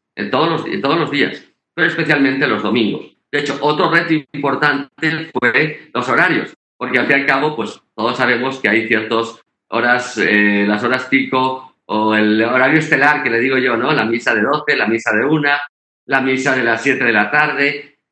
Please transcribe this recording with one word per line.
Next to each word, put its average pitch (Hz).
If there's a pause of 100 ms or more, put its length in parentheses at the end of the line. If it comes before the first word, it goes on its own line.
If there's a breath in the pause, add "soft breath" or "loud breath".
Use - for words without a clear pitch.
(140)
en 104
todos 151
los, -
en 107
todos 143
los 156
días, 139 (280)
pero 170
especialmente 143
los 110
domingos. 101 (140)
De 143
hecho, 143
otro 151
reto 165 (200)
importante 147
fue 127
los 120
horarios, 143 (220)
porque 120
al 120
fin 139
y -
al 139
cabo, 143
pues 107 (140)
todos 120
sabemos 123
que 104
hay 110
ciertas 113 (280)
horas, 120
eh, 101
las 104
horas 123
pico 131 (100)
o 107
el 107
horario 127
estelar, 143
que 127
le 113
digo 131
yo, 127
¿no? 127
La 123
misa 117
de 104
doce, 147
la 117
misa 113
de 110
una, 143 (460)
la 131
misa 131
de 127
las 113
siete 131
de 117
la 104
tarde. 143 (140)